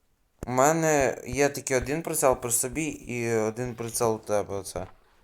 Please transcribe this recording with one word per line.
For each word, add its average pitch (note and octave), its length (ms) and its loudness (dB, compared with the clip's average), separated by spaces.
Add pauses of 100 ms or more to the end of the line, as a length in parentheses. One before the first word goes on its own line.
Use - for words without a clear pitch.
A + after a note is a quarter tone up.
(460)
У A#2 40 -8
мене D3 760 4
є C3+ 220 2
тільки C#3 280 -2
один C#3 260 -2
прицел D3+ 340 2
при A#2+ 140 -6
собі B2+ 340 -2
і A#2 500 -4
один A2+ 400 -2
прицел A2+ 400 -2
у G#2+ 40 -6
тебе G2 360 -2
оце. F#2 320 -8 (380)